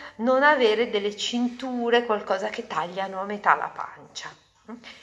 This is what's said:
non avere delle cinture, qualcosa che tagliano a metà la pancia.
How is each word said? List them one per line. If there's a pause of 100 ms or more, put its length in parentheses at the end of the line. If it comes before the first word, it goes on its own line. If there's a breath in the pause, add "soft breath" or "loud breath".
(180 loud breath)
non
avere
delle
cinture,
qualcosa
che
tagliano
a
metà
la
pancia. (680 loud breath)